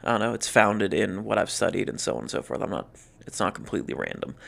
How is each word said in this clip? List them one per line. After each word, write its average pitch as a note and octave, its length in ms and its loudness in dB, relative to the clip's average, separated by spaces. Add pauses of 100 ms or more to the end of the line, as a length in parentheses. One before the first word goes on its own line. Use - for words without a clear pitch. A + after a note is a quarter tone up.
I - 80 0
don't A2 80 4
know. A2+ 140 0
It's - 140 -4
founded G#2+ 460 6
in F#2+ 300 0
what G#2+ 140 2
I've F#2+ 120 2
studied - 400 0
and - 100 -8
so - 160 0
on A#1 60 -4
and - 100 -8
so - 100 -2
forth. - 200 -6
I'm - 80 -4
not, E2+ 180 -4 (400)
it's - 120 -10
not F#2 140 0
completely - 400 -6
random. - 420 -6 (120)